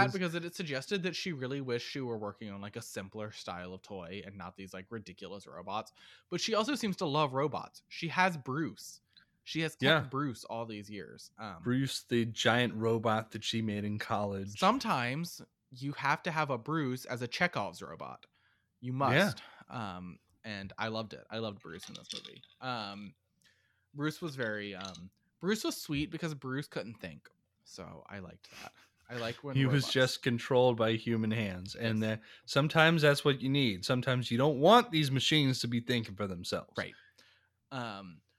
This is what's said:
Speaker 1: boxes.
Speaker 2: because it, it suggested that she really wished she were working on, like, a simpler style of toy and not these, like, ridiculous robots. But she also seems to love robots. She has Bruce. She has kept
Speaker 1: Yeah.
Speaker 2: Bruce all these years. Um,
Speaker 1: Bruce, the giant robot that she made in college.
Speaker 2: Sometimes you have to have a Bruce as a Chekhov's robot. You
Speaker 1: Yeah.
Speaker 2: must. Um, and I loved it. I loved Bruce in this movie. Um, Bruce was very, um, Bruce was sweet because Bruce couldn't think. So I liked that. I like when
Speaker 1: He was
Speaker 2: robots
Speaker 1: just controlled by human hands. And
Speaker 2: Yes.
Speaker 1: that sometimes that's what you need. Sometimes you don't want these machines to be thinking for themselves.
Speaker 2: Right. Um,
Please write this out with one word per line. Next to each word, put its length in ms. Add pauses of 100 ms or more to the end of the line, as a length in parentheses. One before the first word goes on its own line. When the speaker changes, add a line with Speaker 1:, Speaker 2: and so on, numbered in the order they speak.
Speaker 1:
boxes. 120
Speaker 2:
because 220
it, 100
it 100
suggested 500
that 120
she 160
really 300
wished 260
she 140
were 160
working 320
on, 100
like, 160
a 60
simpler 500
style 400
of 80
toy 460
and 100
not 180
these, 200
like, 160
ridiculous 560
robots. 460 (360)
But 140
she 120
also 200
seems 220
to 100
love 260
robots. 560
She 200
has 280
Bruce. 640 (460)
She 140
has 120
kept 100
Speaker 1:
Yeah. 260
Speaker 2:
Bruce 360
all 200
these 260
years. 480
Um, 240
Speaker 1:
Bruce, 400
the 220
giant 500
robot 580
that 120
she 160
made 240
in 140
college. 600
Speaker 2:
Sometimes 840 (280)
you 240
have 280
to 80
have 180
a 80
Bruce 480
as 160
a 80
Chekhov's 540
robot. 420 (560)
You 120
Speaker 1:
Yeah. 40
Speaker 2:
must. 460 (260)
Um, 500 (260)
and 340
I 100
loved 240
it. 180
I 100
loved 200
Bruce 280
in 60
this 200
movie. 280 (200)
Um, 520 (760)
Bruce 300
was 120
very, 400
um, 360 (300)
Bruce 220
was 140
sweet 340
because 220
Bruce 360
couldn't 320
think. 280 (360)
So 440
I 120
liked 280 (140)
that. 100 (380)
I 60
like 280
when 120
Speaker 1:
He 100
was 160
Speaker 2:
robots 100
Speaker 1:
just 300
controlled 560
by 140
human 400
hands. 420
And 260
Speaker 2:
Yes. 80
Speaker 1:
that 140 (240)
sometimes 560
that's 240
what 160
you 80
need. 340
Sometimes 460
you 80
don't 200
want 320
these 200
machines 500
to 80
be 120
thinking 340
for 120
themselves. 520
Speaker 2:
Right. 160 (760)
Um, 520 (160)